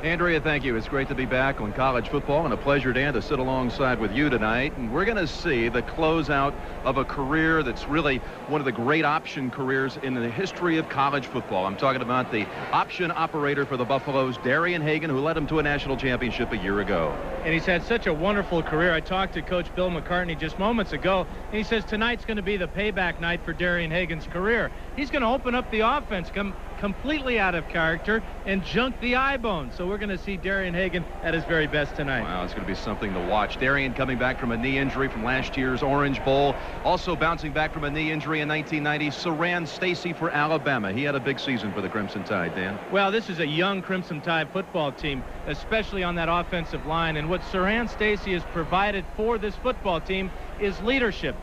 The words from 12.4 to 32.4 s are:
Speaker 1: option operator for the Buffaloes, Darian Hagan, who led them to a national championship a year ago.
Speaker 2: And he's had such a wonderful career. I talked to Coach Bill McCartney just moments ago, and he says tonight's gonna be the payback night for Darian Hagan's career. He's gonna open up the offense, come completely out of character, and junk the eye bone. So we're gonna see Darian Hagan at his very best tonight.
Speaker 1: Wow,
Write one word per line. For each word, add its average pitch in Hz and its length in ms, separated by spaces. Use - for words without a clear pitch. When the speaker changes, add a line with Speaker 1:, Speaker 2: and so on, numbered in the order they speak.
Speaker 1:
option 175 400
operator 147 520
for 135 140
the 123 80
Buffaloes, 131 580
Darian 160 380
Hagan, 156 300
who 131 80
led 160 160
them 151 100
to 156 140
a 147 40
national 143 340
championship 123 540
a 117 60
year 98 220
ago. 85 360
Speaker 2:
And 160 100
he's 160 140
had 175 160
such 233 240
a 175 60
wonderful 175 500
career. 165 320
I 156 60
talked 185 340
to 165 80
Coach 175 320
Bill 180 160
McCartney 175 440
just 156 220
moments 208 360
ago, 175 340
and 208 60
he 214 80
says 220 220
tonight's 220 400
gonna 214 160
be 196 160
the 175 100
payback 185 520
night 170 260
for 170 80
Darian 175 380
Hagan's 165 340
career. 190 460
He's 269 160
gonna 240 200
open 247 220
up 247 160
the 220 120
offense, 220 520
come 196 220
completely 247 600
out 190 140
of 165 160
character, 170 540
and 196 180
junk 247 360
the 247 140
eye 269 220
bone. 185 340
So 175 140
we're 196 140
gonna 202 180
see 196 180
Darian 185 380
Hagan 180 320
at 165 100
his 165 120
very 160 240
best 147 280
tonight. 135 280
Speaker 1:
Wow, 90 200